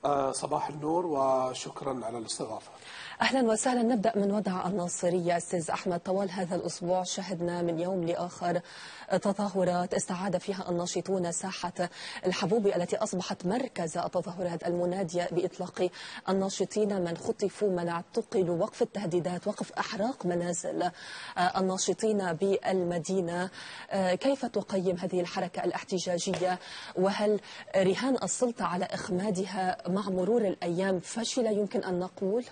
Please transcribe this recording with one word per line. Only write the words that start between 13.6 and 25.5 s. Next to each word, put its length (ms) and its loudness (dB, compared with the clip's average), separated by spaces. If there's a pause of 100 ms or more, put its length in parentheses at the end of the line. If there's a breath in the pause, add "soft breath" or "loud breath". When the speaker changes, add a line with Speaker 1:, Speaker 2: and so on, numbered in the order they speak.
Speaker 2:
التظاهرات 720 -2
المنادية 640 0
بإطلاق 580 0 (400 loud breath)
الناشطين 720 2
من 160 0
خطفوا، 520 0
من 180 2
اعتقلوا، 680 0
وقف 240 0
التهديدات، 680 0
وقف 240 -4
إحراق 540 -2
منازل، 580 0
آه، 80 0 (680 loud breath)
الناشطين 720 2
بالمدينة. 1160 0 (420 loud breath)
آه، 240 2
كيف 300 2
تقيم 520 0
هذه 240 0
الحركة 420 -2